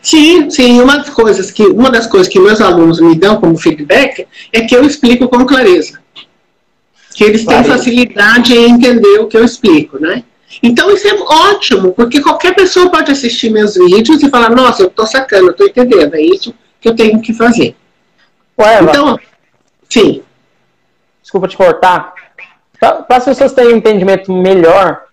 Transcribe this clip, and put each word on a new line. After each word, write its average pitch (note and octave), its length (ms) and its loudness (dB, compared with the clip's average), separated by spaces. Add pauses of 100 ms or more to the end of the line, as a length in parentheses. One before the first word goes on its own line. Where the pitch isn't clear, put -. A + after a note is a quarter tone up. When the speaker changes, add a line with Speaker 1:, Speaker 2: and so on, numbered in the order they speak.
Speaker 1:
Sim, D#4 480 0
sim. B3 320 2
Uma C#4+ 160 2
das - 100 -10
coisas F#3+ 420 -2
que, G#3+ 180 -2
uma B3 220 2
das A#3 160 -2
coisas F#3 240 0
que - 80 -2
meus G#3+ 220 2
alunos E3 400 0
me E3 140 4
dão G3 260 0
como E3 160 0
feedback F3 680 -4 (260)
é A3+ 80 0
que A3+ 160 -2
eu C4+ 80 4
explico B3 440 0
com B3+ 180 0
clareza. G#3 520 0 (1160)
Que G#3 100 0
eles G#3+ 200 0
têm C4+ 120 -2
Speaker 2:
Clareza. B3 220 0
Speaker 1:
facilidade A#3+ 760 0
em A#3 160 4
entender A3+ 480 2
o A3+ 80 -2
que A3 100 -6
eu A3+ 80 4
explico, E3 540 -2
né? F3 240 -6 (400)
Então C#4+ 280 0
isso G4+ 180 0
é - 60 0
ótimo, D#4+ 800 0
porque A#3+ 280 -2
qualquer D#4+ 340 -2
pessoa F4+ 360 0
pode D4+ 200 -2
assistir A#3+ 400 -4
meus G#3+ 260 -2
vídeos A3+ 460 2
e C#4+ 60 2
falar, A#3 220 0
"Nossa, A#3+ 320 0
eu F3+ 80 0
tô - 160 -6
sacando, C4 420 0
eu E3+ 60 0
tô G4+ 100 2
entendendo, B3+ 500 0
é D#3 60 -4
isso A#3 340 -2 (260)
que - 80 -2
eu A3+ 60 -2
tenho A3 260 0
que A3+ 120 -10
fazer." E3 420 -2 (840)
Speaker 2:
Ué, G#3+ 180 2
Eva. D#3+ 140 2
Speaker 1:
Então, C#4+ 280 -2 (720)
sim. - 340 -2 (1000)
Speaker 2:
Desculpa F#3 260 -6
te - 80 -14
cortar. F3 560 -2 (680)
Pra, - 140 0 (100)
pra B3+ 160 -2
as B3 60 -4
pessoas C4+ 280 0
terem A#3+ 220 2
um - 20 2
entendimento G3 560 -2
melhor F#3 680 0 (100)